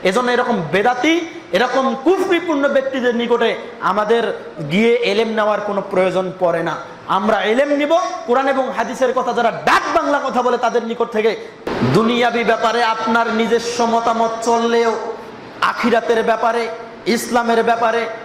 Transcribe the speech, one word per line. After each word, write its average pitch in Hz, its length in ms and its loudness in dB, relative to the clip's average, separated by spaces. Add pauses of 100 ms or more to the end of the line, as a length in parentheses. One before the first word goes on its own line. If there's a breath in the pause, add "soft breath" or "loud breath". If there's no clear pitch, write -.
এজন্য 233 280 2
এরকম 240 300 0 (100)
বেদাতি, 247 680 0 (100)
এরকম 247 520 0
কুফরিপূর্ণ 330 640 2
ব্যক্তিদের 262 480 0
নিকটে 226 400 0 (260)
আমাদের 208 580 0 (320)
গিয়ে 226 240 4
এলেম 220 340 0
নেওয়ার 214 320 0
কোনো 196 200 -4
প্রয়োজন 185 580 0
পড়ে 170 240 0
না। 160 120 -2 (320)
আমরা 202 340 2
এলেম 240 280 2
নিব 294 280 2 (300)
কোরআন 262 200 2
এবং 262 300 0
হাদিসের 240 360 -2
কথা। 240 200 -2
যারা 226 180 2 (140)
ডাক 339 160 4 (140)
বাংলা 285 280 2
কথা 247 180 -2
বলে 240 160 2
তাদের 226 280 0
নিকট 233 260 -4
থেকে। 214 260 0 (560)
দুনিয়াবি 233 500 2
ব্যাপারে 226 400 2
আপনার 233 500 0
নিজস্ব 226 520 0
মতামত 226 600 0
চললেও 233 680 2 (480)
আখিরাতের 226 600 2
ব্যাপারে, 226 440 0 (380)
ইসলামের 226 580 2
ব্যাপারে 226 460 0 (160)